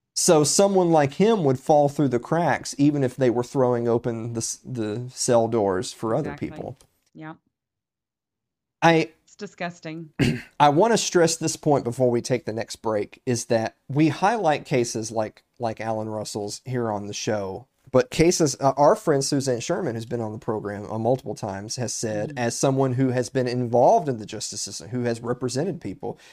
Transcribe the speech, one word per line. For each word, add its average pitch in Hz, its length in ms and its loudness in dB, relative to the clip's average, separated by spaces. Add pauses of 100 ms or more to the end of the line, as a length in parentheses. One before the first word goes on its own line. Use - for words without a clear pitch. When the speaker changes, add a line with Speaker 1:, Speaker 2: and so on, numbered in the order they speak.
(160)
Speaker 1:
So 156 280 4
someone 190 460 4
like 147 240 4
him 214 300 2
would 131 160 2
fall 147 280 4
through 143 200 0
the 120 120 0
cracks, 160 560 -2
even 143 280 2
if 123 120 -4
they 131 140 2
were 117 140 0
throwing 123 440 0
open 117 460 -2
the 113 40 -4
s-, - 260 -6
the 120 480 -6
cell 117 360 2
doors 98 440 0
for 113 220 -4
other 135 180 -4
Speaker 2:
Exactly. - 180 -8
Speaker 1:
people. - 260 -12 (380)
Speaker 2:
Yeah. 156 200 -18 (1500)
Speaker 1:
I 160 280 4 (140)
Speaker 2:
It's - 120 -20
disgusting. 170 760 -12 (240)
Speaker 1:
<clears throat> - 260 -8
I 147 80 8
wanna 196 300 4
stress 165 380 2
this 156 200 -4
point 139 280 2
before 123 260 0
we 120 100 0
take 123 240 -4
the 107 80 -8
next 110 240 -8
break, 104 500 -6
is 120 200 -2
that 110 300 -2 (120)
we 151 200 2
highlight 165 560 0
cases 117 460 -2
like, 110 320 -6 (160)
like 110 220 -6
Alan 110 280 -4
Russell's 107 560 -8
here 120 280 -4
on 101 140 -6
the 104 80 -10
show, 98 520 -4 (240)
but 127 220 4
cases, 165 480 2
uh, 135 160 2
our 147 200 8
friend 139 280 2
Suzanne 131 360 0
Sherman, 170 360 -2
who's 113 100 -8
been 120 140 -6
on 110 120 -4
the 107 60 -10
program, 104 520 -6
uh, 107 80 -6
multiple 113 360 -2
times, 101 420 -8
has 120 160 -4
said, 107 380 -4
Speaker 2:
Mm-hmm. 139 80 -10
Speaker 1:
as 117 200 -2
someone 135 360 2
who 131 140 2
has 123 220 -2
been 127 180 0
involved 127 600 2
in 123 100 -4
the 104 80 -10
justice - 360 -10
system, - 280 -12
who 123 140 -4
has 117 160 -2
represented 127 600 -4
people, - 380 -10 (140)